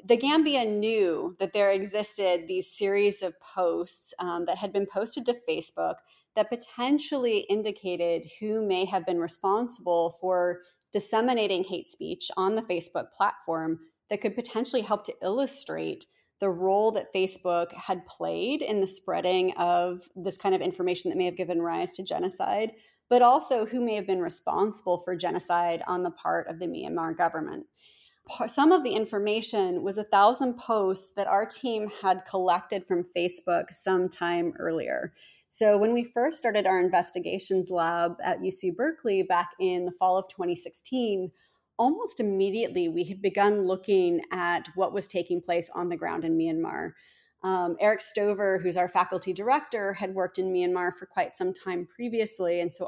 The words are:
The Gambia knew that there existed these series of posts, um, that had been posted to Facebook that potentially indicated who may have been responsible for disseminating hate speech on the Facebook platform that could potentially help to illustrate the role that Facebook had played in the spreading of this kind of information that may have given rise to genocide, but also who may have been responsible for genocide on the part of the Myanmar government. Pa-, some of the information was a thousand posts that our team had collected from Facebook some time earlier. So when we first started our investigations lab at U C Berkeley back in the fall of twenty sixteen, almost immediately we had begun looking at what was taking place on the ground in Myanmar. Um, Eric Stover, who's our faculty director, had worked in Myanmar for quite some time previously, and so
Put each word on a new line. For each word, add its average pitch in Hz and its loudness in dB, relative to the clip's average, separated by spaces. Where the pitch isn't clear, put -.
The 233 6
Gambia 285 2
knew 208 0
that 196 -2
there 202 4
existed 196 0
these 185 -4
series 202 2
of 175 -4
posts, 175 -2
um, 175 -4
that 185 -2
had 202 -6
been 202 0
posted 220 -4
to 240 -2
Facebook 165 -2
that 214 2
potentially 247 0
indicated 180 -2
who 214 -2
may 185 2
have 190 -2
been 175 0
responsible 175 0
for 180 0
disseminating 214 0
hate - -8
speech - -8
on 190 2
the 220 -2
Facebook - -4
platform 165 -2
that 208 -2
could 208 -2
potentially 233 -2
help 208 -2
to - -10
illustrate 160 -4
the 196 2
role 190 2
that 190 -4
Facebook 180 0
had - -6
played 170 -4
in 208 0
the 190 2
spreading 185 0
of 175 0
this 185 -6
kind 190 2
of 185 2
information 180 -2
that - -2
may 180 2
have 180 -4
given 175 -2
rise 170 -4
to 190 -12
genocide, 196 -2
but 247 8
also 240 6
who 247 -4
may 226 0
have 196 -4
been 185 0
responsible 175 0
for 180 -6
genocide 175 0
on 180 -2
the 175 -2
part 170 -2
of 165 -10
the 175 -6
Myanmar 165 -4
government. 160 -2
Pa-, - -4
some 302 6
of 339 4
the 247 -2
information 208 0
was 196 -4
a 208 -4
thousand 240 6
posts 196 0
that 202 0
our 202 4
team 220 -4
had 190 2
collected 185 0
from 175 0
Facebook 175 0
some 185 2
time 175 -2
earlier. 156 -2
So 208 4
when 220 4
we 240 2
first 254 0
started 208 0
our 190 4
investigations 180 0
lab 170 0
at 185 -2
U 190 0
C 185 -4
Berkeley 214 0
back 175 0
in 180 0
the 180 -2
fall 185 2
of 190 -2
twenty 170 -2
sixteen, 202 -4
almost 320 0
immediately 196 0
we 170 -2
had 190 -8
begun 202 2
looking 185 2
at 175 -2
what 185 0
was 190 -4
taking 175 -2
place 170 -2
on 175 -4
the 170 -4
ground 165 -4
in 165 2
Myanmar. 165 -2
Um, 180 0
Eric 214 4
Stover, 202 0
who's 170 -2
our 180 2
faculty 185 0
director, 214 -2
had 190 -6
worked 185 -2
in 185 0
Myanmar 180 0
for - -16
quite - -2
some 185 -2
time 180 -6
previously, 214 -2
and 170 -2
so - -8